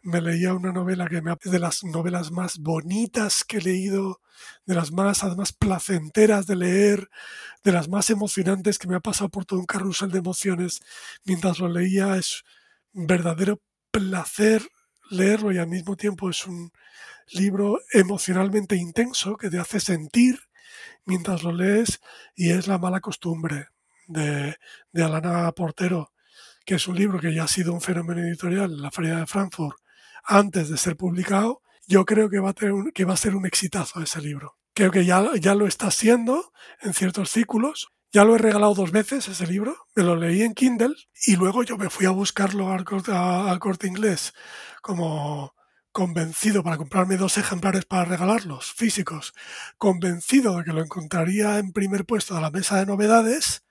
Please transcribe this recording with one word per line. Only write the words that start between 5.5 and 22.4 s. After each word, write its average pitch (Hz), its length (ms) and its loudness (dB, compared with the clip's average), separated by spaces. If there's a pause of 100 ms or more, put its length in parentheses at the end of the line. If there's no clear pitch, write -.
placenteras 196 920 2
de 196 120 -2
leer, 196 520 2 (540)
de 202 80 6
las 170 160 2
más 196 220 0
emocionantes, 196 680 0
que 180 100 -8
me 185 80 -2
ha 180 40 0
pasado 196 300 -2
por 190 160 -6
todo 190 140 -2
un 180 60 -6
carrusel 190 460 -4
de 185 80 0
emociones 180 640 -4 (420)
mientras 180 360 0
lo 180 100 0
leía. 190 480 2
Es - 260 -4 (500)
un 175 140 -8
verdadero 175 540 0 (300)
placer 208 760 0 (420)
leerlo 202 420 2
y 185 60 0
al 170 100 -2
mismo 180 280 -6
tiempo 196 340 -4
es - 160 -6
un 175 260 -12 (600)
libro 196 480 0 (140)
emocionalmente 196 840 2
intenso 196 640 -2
que 202 120 -6
te 175 100 -4
hace 190 200 -4
sentir 196 640 2 (640)
mientras 180 380 -2
lo 170 80 -2
lees, 202 500 0 (340)
y 170 160 2